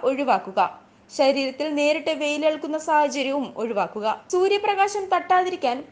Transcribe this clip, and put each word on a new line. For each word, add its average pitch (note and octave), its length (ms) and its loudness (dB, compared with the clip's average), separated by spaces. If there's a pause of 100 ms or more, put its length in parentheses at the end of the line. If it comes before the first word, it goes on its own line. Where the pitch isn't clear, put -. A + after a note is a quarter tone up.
ഒഴിവാക്കുക. A#3 500 0 (580)
ശരീരത്തിൽ C4+ 580 0
നേരിട്ട് D4+ 380 2 (100)
വെയിലേൽക്കുന്ന D4+ 540 -2 (120)
സാഹചര്യവും C#4 580 0 (140)
ഒഴിവാക്കുക. G#3+ 720 -2
സൂര്യപ്രകാശം G4+ 720 2
തട്ടാതിരിക്കാൻ F4+ 720 2 (140)